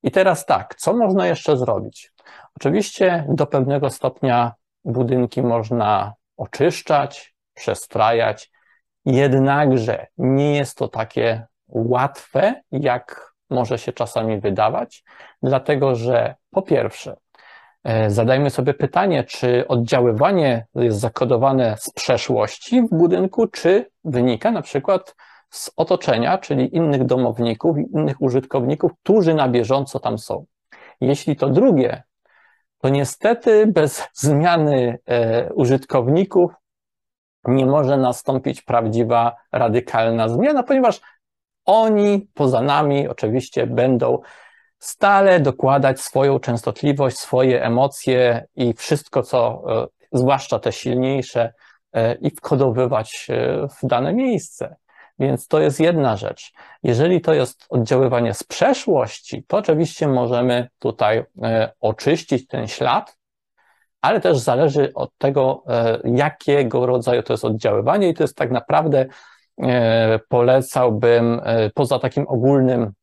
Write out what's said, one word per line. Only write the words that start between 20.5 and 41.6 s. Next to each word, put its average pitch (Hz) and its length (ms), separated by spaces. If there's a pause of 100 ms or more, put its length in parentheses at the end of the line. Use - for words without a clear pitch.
jest 110 260
zakodowane 123 800
z - 120
przeszłości 123 920
w 226 120
budynku, 180 520
czy 196 440 (140)
wynika 123 460
na 208 120
przykład - 540 (340)
z - 260
otoczenia, 156 600
czyli 131 380
innych 147 280
domowników 120 760
i 151 40 (120)
innych 151 280
użytkowników, 135 680 (100)
którzy 185 320
na 139 140
bieżąco 123 520
tam 117 180
są. - 260 (560)
Jeśli 139 360
to 139 140
drugie, 151 520 (760)
to 135 100
niestety 214 760
bez 160 460
zmiany, 147 960
e, 117 460
użytkowników 147 1000 (920)
nie 131 220
może 139 300
nastąpić 131 640
prawdziwa, 117 760 (160)
radykalna 113 760
zmiana, 247 340
ponieważ 262 380 (640)